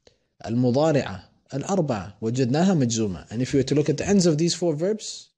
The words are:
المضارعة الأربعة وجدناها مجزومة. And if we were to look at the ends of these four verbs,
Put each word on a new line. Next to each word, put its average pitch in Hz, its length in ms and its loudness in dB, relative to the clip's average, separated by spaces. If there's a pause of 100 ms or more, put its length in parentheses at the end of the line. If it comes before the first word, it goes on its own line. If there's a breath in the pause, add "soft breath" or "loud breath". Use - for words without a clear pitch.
(460 soft breath)
المضارعة 127 840 0 (240)
الأربعة 139 680 -2
وجدناها 135 520 2
مجزومة. 113 560 0
And 113 120 -6
if 127 120 -4
we 143 60 4
were 127 40 2
to 135 120 0
look 151 140 2
at 135 80 0
the - 80 -6
ends 190 200 4
of 160 120 4
these 165 160 0
four 170 200 -2
verbs, 185 640 -6